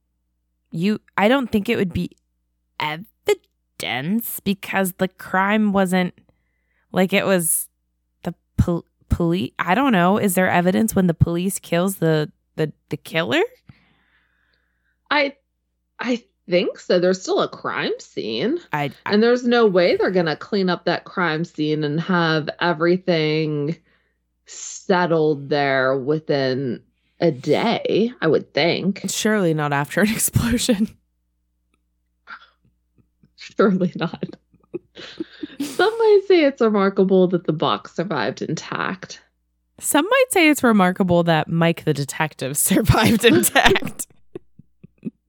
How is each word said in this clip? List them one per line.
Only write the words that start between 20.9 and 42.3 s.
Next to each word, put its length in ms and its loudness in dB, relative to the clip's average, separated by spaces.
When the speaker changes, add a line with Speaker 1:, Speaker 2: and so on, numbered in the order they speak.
Speaker 2:
crime 400 -2
scene 400 -4
and 160 -2
have 500 0
everything 1160 0
settled 1000 -2
there 480 0
within 840 -2
a 100 2
day, 880 0
I 60 0
would 260 0
think. 560 0
Speaker 1:
Surely 460 0
not 180 -2
after 300 -2
an 60 2
<laughs> 20 -2
explosion. 840 -2
Speaker 2:
Surely 600 0
not. 400 -8
Some 380 -2
might 300 6
say 160 6
it's 160 2
remarkable 680 4
that 180 -2
the 60 0
box 420 -2
survived 480 -4
intact. 800 -8
Speaker 1:
Some 300 0
might 220 4
say 180 4
it's 140 2
remarkable 640 4
that 240 2
Mike 360 0
the 100 0
detective 640 -6